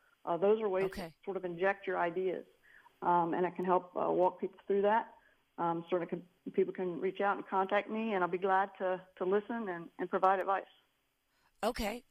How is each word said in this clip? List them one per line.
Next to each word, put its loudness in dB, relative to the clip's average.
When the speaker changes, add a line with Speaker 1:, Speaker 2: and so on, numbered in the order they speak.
Speaker 1:
Uh, 0
those 4
are 0
ways 2
Speaker 2:
Okay. -6
Speaker 1:
to -12
sort -6
of -8
inject -2
your -2
ideas, -2
um, 4
and 2
it -4
can -4
help, 2
uh, 0
walk 2
people -6
through 2
that. 2
Um, -2
certainly 0
can, -8
people 0
can -4
reach -4
out 0
and -10
contact 0
me, -4
and 2
I'll 0
be -4
glad 2
to, -2
to -2
listen -2
and, -8
and -4
provide 4
advice. -2
Speaker 2:
Okay. -4